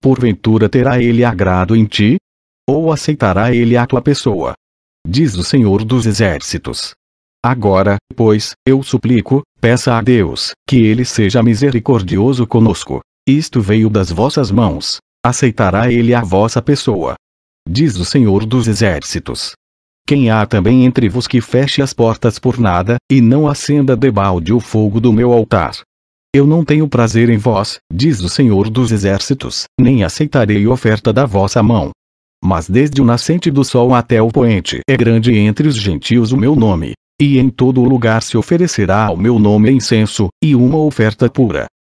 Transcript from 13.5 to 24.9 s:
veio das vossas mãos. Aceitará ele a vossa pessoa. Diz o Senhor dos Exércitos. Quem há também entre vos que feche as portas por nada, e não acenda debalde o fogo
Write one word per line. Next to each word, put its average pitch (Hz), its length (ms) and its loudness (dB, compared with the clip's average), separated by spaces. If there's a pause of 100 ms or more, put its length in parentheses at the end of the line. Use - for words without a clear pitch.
veio 107 280 2
das 95 220 -2
vossas 117 400 -2
mãos. 95 460 -2 (280)
Aceitará 117 640 0
ele 120 220 2
a 120 80 0
vossa 104 400 0
pessoa. 98 540 -2 (540)
Diz 113 280 0
o 87 80 -4
Senhor 107 400 2
dos 113 220 -2
Exércitos. 92 840 -4 (560)
Quem 135 220 2
há 110 160 2
também 117 400 2
entre 123 240 2
vos 120 180 -6
que 123 140 0
feche 139 400 -2
as 135 100 -2
portas 113 480 -2
por 123 180 -2
nada, 98 380 0 (160)
e 135 80 4
não 135 260 4
acenda 143 480 0
debalde 98 600 0
o 120 80 2
fogo 107 400 -2